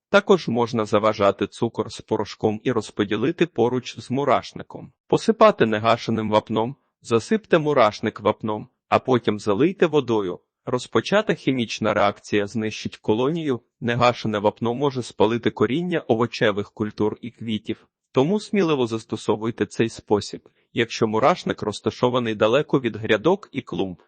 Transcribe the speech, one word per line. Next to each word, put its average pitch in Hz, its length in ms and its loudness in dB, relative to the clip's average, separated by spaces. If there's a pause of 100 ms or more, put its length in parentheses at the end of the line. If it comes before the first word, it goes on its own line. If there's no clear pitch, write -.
(100)
Також 202 380 4
можна 117 360 0
заважати 104 640 2
цукор 110 460 -4
з - 80 -14
порошком 107 640 -4
і 131 80 0
розподілити 107 760 -2
поруч 120 520 -2
з - 120 -14
мурашником. - 840 -4 (140)
Посипати 214 600 4
негашеним 110 640 0
вапном. 110 460 0 (260)
Засипте 175 560 0
мурашник 123 600 2
вапном, 107 480 -2 (200)
а 110 100 2
потім 120 400 0
залийте 135 480 0
водою. 113 540 0 (240)
Розпочата 139 680 -2
хімічна 113 600 -2
реакція 101 520 0
знищить 107 500 -6
колонію. 131 640 -2 (200)
Негашене 117 580 0
вапно 110 360 -2
може 131 280 -2
спалити 110 480 0
коріння 160 500 -2
овочевих 113 720 0
культур 107 500 -4
і 120 100 -16
квітів. 110 580 -8 (240)
Тому 165 280 2
сміливо 160 460 0
застосовуйте 110 800 -4
цей 117 220 -2
спосіб, - 600 -4 (240)
якщо 117 340 -2
мурашник 113 560 0
розташований 117 720 -2
далеко 117 460 2
від 110 160 -4
грядок 110 560 0
і 131 100 -8
клумб. 90 460 -8